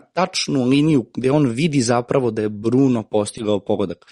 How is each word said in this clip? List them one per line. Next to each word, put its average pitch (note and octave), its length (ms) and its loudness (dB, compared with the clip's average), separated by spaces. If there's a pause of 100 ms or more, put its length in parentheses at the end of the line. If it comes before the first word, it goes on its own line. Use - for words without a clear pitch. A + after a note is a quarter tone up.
(140)
tačnu D#3+ 520 -2
liniju C#3+ 480 2
gde B2+ 180 -2
on D3 160 2
vidi C#3 340 0
zapravo A#2+ 500 0
da A2 100 -4
je G#2+ 80 -2
Bruno A#2 540 0
postigao G#2 560 -2
pogodak. F#2+ 520 -4